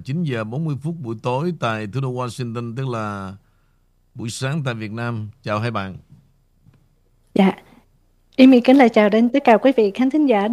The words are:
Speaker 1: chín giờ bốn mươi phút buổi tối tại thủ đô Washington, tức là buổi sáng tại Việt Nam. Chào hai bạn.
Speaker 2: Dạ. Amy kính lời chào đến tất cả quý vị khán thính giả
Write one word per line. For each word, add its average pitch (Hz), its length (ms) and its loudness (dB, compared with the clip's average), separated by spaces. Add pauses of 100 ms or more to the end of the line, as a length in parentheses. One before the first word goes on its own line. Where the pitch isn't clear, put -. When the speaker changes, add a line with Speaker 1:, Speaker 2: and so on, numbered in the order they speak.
Speaker 1:
chín 160 180 -4
giờ 120 200 -4
bốn 123 220 -6
mươi 147 180 -2
phút 165 200 -6
buổi 117 200 -8
tối 143 360 -2
tại 110 340 -4
thủ 135 80 -6
đô 127 120 -6
Washington, 120 640 -8
tức 135 120 -6
là 104 440 -8 (840)
buổi 113 140 -8
sáng 135 360 -6
tại 123 80 -4
Việt 110 180 -10
Nam. 113 380 -8 (140)
Chào 104 160 -4
hai 117 120 -4
bạn. 98 240 -6 (1400)
Speaker 2:
Dạ. 190 160 4 (840)
Amy 262 240 8
kính 262 160 6
lời 247 120 6
chào 214 200 4
đến 226 200 2
tất 277 140 -2
cả 226 140 6
quý 262 200 4
vị 208 140 2
khán 262 180 0
thính 302 160 2
giả 208 280 2